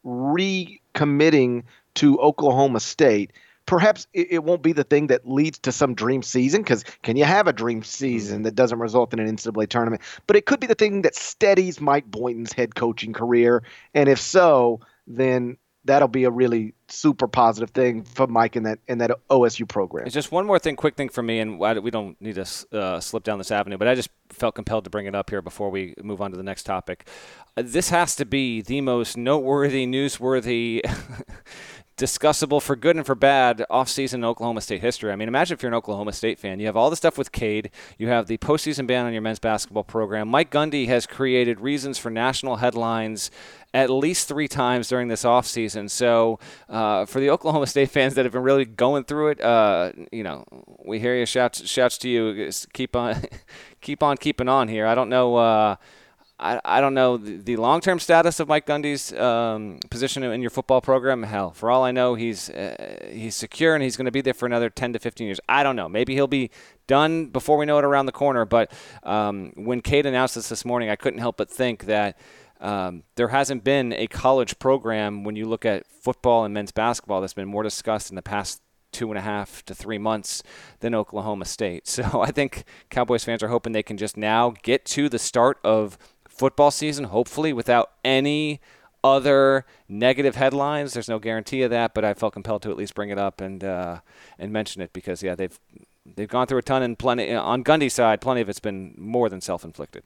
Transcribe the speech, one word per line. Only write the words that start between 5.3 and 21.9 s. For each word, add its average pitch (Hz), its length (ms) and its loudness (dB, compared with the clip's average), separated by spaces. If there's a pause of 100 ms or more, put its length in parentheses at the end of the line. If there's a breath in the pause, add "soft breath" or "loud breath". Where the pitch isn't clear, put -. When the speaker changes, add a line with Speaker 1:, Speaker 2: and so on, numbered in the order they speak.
Speaker 1:
to - 120 -2
some 123 240 0
dream 123 280 0
season, 139 420 0
'cause 117 200 0 (180 loud breath)
can 113 140 0
you 143 80 6
have 185 240 6
a 143 40 2
dream 113 300 -4
season 110 540 -4
Speaker 2:
Mm-hmm. 107 80 -6
Speaker 1:
that 110 100 -2
doesn't 117 240 2
result 117 340 2
in 113 60 -4
an 110 100 -2
N 110 80 -4
C - 80 -12
double 110 160 -4
A 107 60 2
tournament? 113 340 0 (260 loud breath)
But 202 100 6
it 208 100 4
could 277 140 0
be 254 60 -2
the 226 80 2
thing 202 280 2
that - 120 4
steadies 185 680 2
Mike 143 240 2
Boynton's 117 480 -6
head 117 200 -2
coaching 113 380 -4
career. 120 500 4 (300 loud breath)
And 143 160 4
if 135 100 6
so, 131 640 6 (260 soft breath)
then 127 520 0 (260)
that'll 139 240 6
be 127 160 2
a 123 60 6
really 117 440 2 (140)
super - 380 0
positive 113 440 2
thing 120 320 0
for - 240 0
Mike 117 300 2
in 110 80 -2
that, 110 140 -2 (100)
in 123 100 -2
that 117 120 2 (200)
O 131 140 8
S 113 140 2
U 117 60 -4
program. 92 400 -4
Speaker 2:
It's 123 100 -10
just 143 160 -4
one 185 160 0
more 196 120 4
thing, 151 180 -2
quick 151 200 -2
thing 139 120 -4
for 127 140 -6
me, 113 160 -2
and 107 240 -4
I, 110 160 2
we 110 120 -4